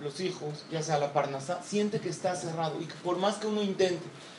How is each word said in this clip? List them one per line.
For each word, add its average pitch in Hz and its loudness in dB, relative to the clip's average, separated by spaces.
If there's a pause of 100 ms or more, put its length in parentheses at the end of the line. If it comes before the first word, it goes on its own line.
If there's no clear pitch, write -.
los 143 -6
hijos, 151 -4
ya 160 0
sea 156 2
la 143 2
parnasá, 143 0
siente 208 2
que 160 -2
está 180 0
cerrado 165 -2
y - -6
que 151 -8
por 175 0
más 202 4
que 214 -4
uno 214 2
intente 180 4 (340)